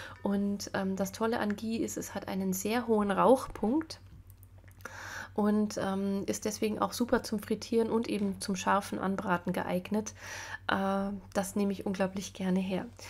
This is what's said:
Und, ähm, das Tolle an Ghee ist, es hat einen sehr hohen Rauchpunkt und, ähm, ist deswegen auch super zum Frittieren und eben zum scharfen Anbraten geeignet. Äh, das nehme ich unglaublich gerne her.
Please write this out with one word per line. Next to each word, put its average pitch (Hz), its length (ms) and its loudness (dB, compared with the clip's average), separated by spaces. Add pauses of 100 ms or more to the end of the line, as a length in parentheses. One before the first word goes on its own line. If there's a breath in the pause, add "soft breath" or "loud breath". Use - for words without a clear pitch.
(220 loud breath)
Und, 202 520 0
ähm, 190 200 0
das 190 160 -2
Tolle 226 300 0
an 208 160 0
Ghee 226 220 -4
ist, - 180 -2
es - 180 -8
hat 202 140 -6
einen 190 240 0
sehr 220 340 -2
hohen 208 240 4
Rauchpunkt 226 880 4 (1400 loud breath)
und, 214 480 2
ähm, 196 440 0
ist 208 180 -4
deswegen 214 340 0
auch 196 140 2
super 233 320 2
zum 208 160 -2
Frittieren 226 500 0
und 226 180 2
eben 202 320 0
zum 196 140 0
scharfen 202 460 0
Anbraten 190 520 0
geeignet. 185 640 -2 (540 loud breath)
Äh, 196 420 2 (240)
das 196 220 0
nehme 202 160 2
ich 190 120 -6
unglaublich 190 480 -2
gerne 185 280 2
her. 190 260 -2 (240 loud breath)